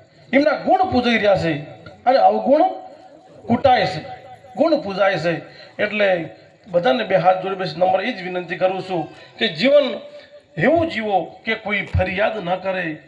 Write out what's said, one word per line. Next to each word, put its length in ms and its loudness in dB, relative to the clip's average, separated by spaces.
એમના 180 4
ગુણ 420 0
પૂજાઈ 240 2
રહ્યા 200 4
છે 160 -2
અને 120 4
અવગુણ 440 4
કૂટાય 400 2
છે, 140 -6
ગુણ 240 2
પૂજાય 380 0
છે. 440 -6
એટલે 520 0
બધાને 360 0
બે 120 0
હાથ 260 2
જોડી 140 -6
બેસી 200 -6
નમ્ર 260 2
એ 100 -4
જ 100 -12
વિનંતી 340 -8
કરું 260 -2
છું 260 -6
કે 100 0
જીવન 520 2
એવું 340 2
જીવો 540 -4
કે 100 -4
કોઈ 280 -4
ફરિયાદ 600 -2
ન 120 -2
કરે 400 -6